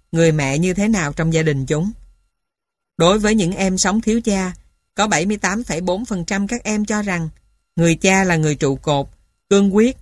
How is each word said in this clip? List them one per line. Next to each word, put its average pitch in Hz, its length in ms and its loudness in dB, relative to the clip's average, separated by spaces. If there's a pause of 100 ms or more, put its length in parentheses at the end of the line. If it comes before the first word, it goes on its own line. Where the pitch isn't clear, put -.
(120)
người 165 200 4
mẹ 143 260 0
như 180 160 0
thế 202 140 0
nào 175 240 0
trong 160 200 -2
gia 160 100 0
đình 139 240 -2
chúng. 156 260 -2 (1040)
Đối 180 220 4
với 214 160 2
những 185 180 0
em 190 260 -2
sống 196 220 0
thiếu 226 240 0
cha, 190 280 -2 (420)
có 202 120 0
bảy 170 200 0
mươi 208 100 -2
tám 202 280 -4
phẩy 160 160 -6
bốn 185 240 -2
phần 185 200 -6
trăm 202 220 -4
các 233 180 -8
em 214 200 -2
cho 214 180 -4
rằng 175 260 -4 (480)
người 165 180 4
cha 190 300 4
là 180 120 2
người 156 180 0
trụ 139 220 -2
cột, 139 300 -2 (440)
cương 196 260 4
quyết 233 260 2